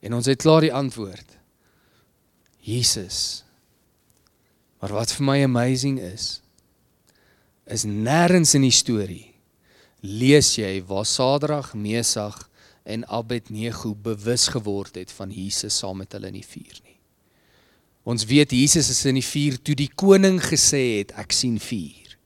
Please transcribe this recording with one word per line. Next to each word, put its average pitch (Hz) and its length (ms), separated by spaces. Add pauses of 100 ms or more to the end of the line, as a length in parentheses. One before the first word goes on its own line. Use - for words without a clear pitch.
En 113 160
ons 120 80
het 135 140
klaar 156 240
die 139 100
antwoord. 117 640 (1300)
Jesus. 110 800 (1400)
Maar 98 140
wat 113 180
vir 139 120
my 139 180
amazing 131 580
is, - 380 (1300)
is 110 160
nêrens 151 720
in 135 80
die 120 80
storie 98 540 (760)
lees 123 560
jy 98 300
waar 98 180
Sadrag, 143 720
Mesach 104 640 (420)
en 113 240
Abednego 113 880
bewus 107 560
geword 101 480
het 92 160
van 98 160
Jesus 101 480
saam 95 240
met 98 140
hulle 98 160
in 98 80
die - 60
vuur - 360
nie. - 160 (1040)
Ons 113 240
weet 143 240
Jesus 131 400
is - 160
in 135 140
die 120 60
vuur 143 360
toe 143 160
die 143 160
koning 190 480
gesê 131 560
het, 101 160
"Ek - 160
sien 117 320
vuur." 90 400 (240)